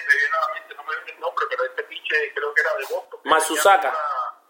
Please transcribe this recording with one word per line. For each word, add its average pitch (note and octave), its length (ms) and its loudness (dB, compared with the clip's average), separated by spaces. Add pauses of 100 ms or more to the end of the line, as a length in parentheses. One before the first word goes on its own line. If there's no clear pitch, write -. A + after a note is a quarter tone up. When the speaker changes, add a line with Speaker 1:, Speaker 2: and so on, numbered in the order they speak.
Speaker 1:
me G#5+ 80 6
viene D#5+ 200 0
a D#5+ 40 0
la D#5+ 140 -2
mente, - 200 -14
no - 100 -16
me - 120 -6
viene - 160 -12
el - 80 -20
nombre, - 300 -2
pero - 140 -2
este - 200 -6
pinche D3+ 500 -4
creo D3 200 -4
que - 80 0
era - 120 0
de C3+ 100 -4
Boston, - 380 -8
que C3+ 60 -6
Speaker 2:
Matsusaka. D#3 540 6
Speaker 1:
tenía C3 160 0
una - 360 -4 (160)